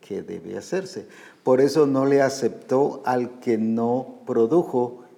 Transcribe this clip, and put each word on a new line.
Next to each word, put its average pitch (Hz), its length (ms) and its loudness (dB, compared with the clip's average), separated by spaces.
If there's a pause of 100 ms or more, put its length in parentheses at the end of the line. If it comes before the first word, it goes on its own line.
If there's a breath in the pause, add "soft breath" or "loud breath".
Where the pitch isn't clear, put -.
que 95 200 -10
debe 92 360 -12
hacerse. 165 500 -8 (360 loud breath)
Por 127 160 4
eso 143 280 4
no 135 180 2
le 139 160 4
aceptó 131 840 0
al 123 340 -2
que 117 180 0
no 117 720 -2
produjo, 123 760 0 (140)